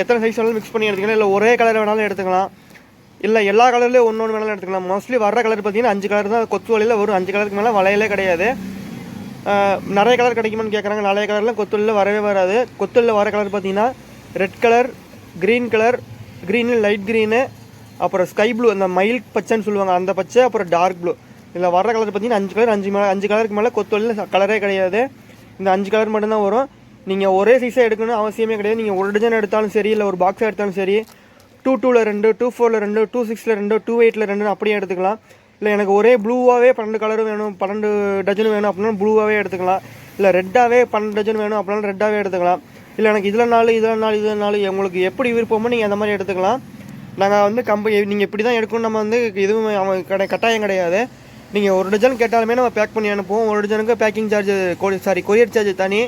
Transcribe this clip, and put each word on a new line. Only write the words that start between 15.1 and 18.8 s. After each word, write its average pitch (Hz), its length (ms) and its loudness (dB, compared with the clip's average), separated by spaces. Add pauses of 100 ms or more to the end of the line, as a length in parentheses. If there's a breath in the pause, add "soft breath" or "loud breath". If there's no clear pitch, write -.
கிரீன் 233 300 0
கலர், 226 280 0 (500)
கிரீனு 233 320 0
லைட் 208 280 0
கிரீனு, 220 340 0 (560)
அப்புறம் 180 300 0
ஸ்கை 214 260 0
ப்ளூ, 233 160 2
அந்த 196 180 0